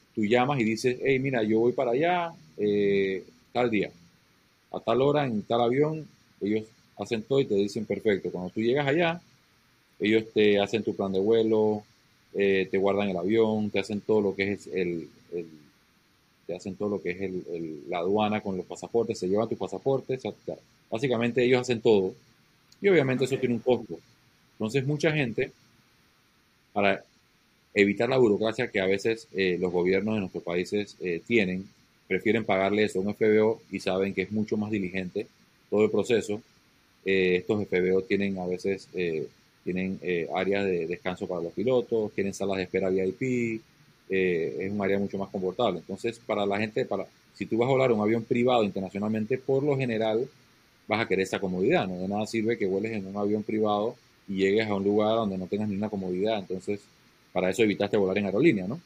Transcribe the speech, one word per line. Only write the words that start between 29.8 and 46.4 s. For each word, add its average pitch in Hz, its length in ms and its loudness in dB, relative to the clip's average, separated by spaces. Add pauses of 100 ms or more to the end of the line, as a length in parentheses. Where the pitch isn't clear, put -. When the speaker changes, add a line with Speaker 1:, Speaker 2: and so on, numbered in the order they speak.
Speaker 1:
de 110 60 0
nuestros 90 220 -6
países, 92 580 -4
eh, 87 260 -4
tienen, 95 400 0 (400)
prefieren 107 380 0
pagarle 101 400 2
eso 101 140 -2
a 95 40 0
un 101 80 -2
F 110 160 0
B 107 140 6
O 110 200 2 (100)
y 98 100 -6
saben 95 320 0
que 92 100 -2
es 92 100 -6
mucho 107 240 -2
más 107 140 -4
diligente 95 560 -4 (440)
todo 104 140 4
el 104 60 4
proceso. 104 520 0 (640)
Eh, 92 320 4
estos 104 260 -2
F 92 180 0
B 92 120 2
O 95 100 2
tienen 98 360 -2
a 90 80 -6
veces, 92 460 -4
eh, 82 340 -4 (380)
tienen, 92 380 -4
eh, 87 320 -2
áreas 98 320 0
de 87 200 0
descanso 90 400 -6
para 90 140 -4
los 82 140 -6
pilotos, 117 580 0
tienen 98 220 -4
salas 98 240 -4
de 95 60 -4
espera 95 260 -2
V 92 160 0
I 95 60 0
P, 120 480 -2 (500)
eh, 90 500 0
es 95 100 -6
un 104 120 -4
área 98 160 2
mucho 101 180 -4
más 98 140 -6
confortable. 92 480 -2
Entonces, 104 400 -8
para 104 260 -2